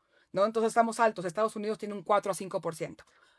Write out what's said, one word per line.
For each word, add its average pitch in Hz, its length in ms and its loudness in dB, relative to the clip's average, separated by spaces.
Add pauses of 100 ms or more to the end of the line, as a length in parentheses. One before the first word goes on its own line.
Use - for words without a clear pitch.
(320)
¿no? 190 120 2
Entonces 220 260 2
estamos 226 300 2
altos. 220 240 2
Estados 214 320 -2
Unidos 208 220 -4
tiene 208 160 -8
un 196 80 -10
cuatro 202 300 2
a - 20 -2
cinco 185 260 -6
por 165 140 -4
ciento. 160 300 -10 (340)